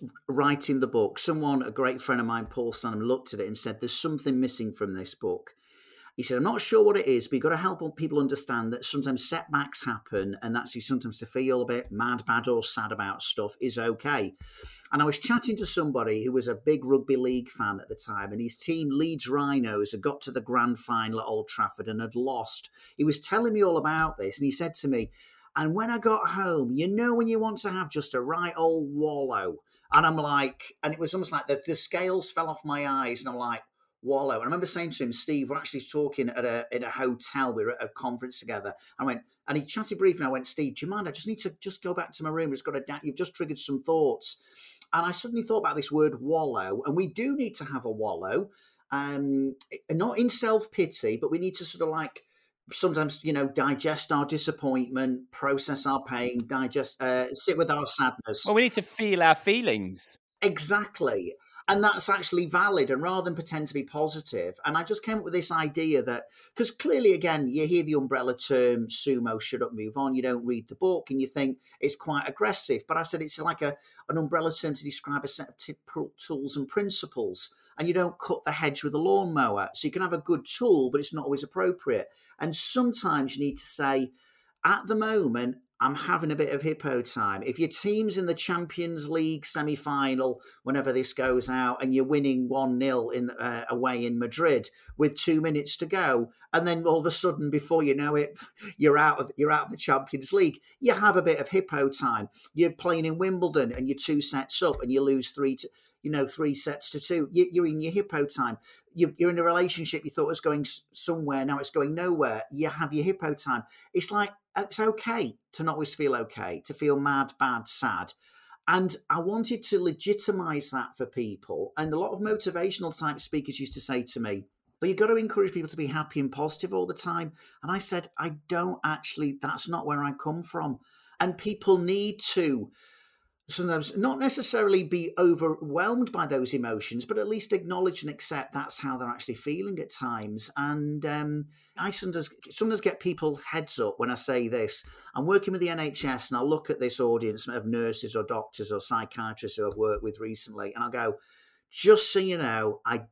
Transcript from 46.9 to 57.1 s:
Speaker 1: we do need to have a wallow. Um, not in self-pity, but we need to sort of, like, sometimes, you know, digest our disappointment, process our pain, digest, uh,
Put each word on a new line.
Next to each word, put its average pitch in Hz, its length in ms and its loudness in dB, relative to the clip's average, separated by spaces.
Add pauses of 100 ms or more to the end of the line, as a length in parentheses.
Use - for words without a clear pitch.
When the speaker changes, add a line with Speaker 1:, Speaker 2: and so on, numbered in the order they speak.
Speaker 1:
we 185 100 2
do 254 300 -2
need 247 200 -2
to 147 80 -10
have 135 200 -6
a 117 80 -2
wallow. 107 580 -2 (400)
Um, 139 640 -2 (340)
not 208 300 0
in 240 100 4
self-pity, 208 880 0
but 151 120 -2
we 165 80 0
need 185 180 -2
to 180 80 -6
sort 160 240 -4
of, 156 40 -2
like, 156 320 -6 (480)
sometimes, 151 500 0
you 156 100 0
know, 139 140 2
digest 143 640 0
our 147 160 2
disappointment, 131 1040 -2
process 139 560 -2
our 135 160 0
pain, 123 420 -2
digest, 131 560 -2
uh, 127 320 0